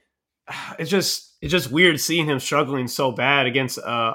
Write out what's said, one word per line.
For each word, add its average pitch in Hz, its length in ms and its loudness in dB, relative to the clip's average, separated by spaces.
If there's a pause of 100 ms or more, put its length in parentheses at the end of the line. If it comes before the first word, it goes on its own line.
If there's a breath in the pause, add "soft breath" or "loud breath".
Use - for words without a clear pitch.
(480)
<sighs> - 320 -12
it's 160 100 -6
just, - 500 -2
it's 143 120 -6
just 143 200 0
weird 165 300 4
seeing 165 240 0
him 143 160 0
struggling 135 480 0
so 131 240 0
bad 135 320 2
against, 127 340 -2
uh, - 20 -14 (340)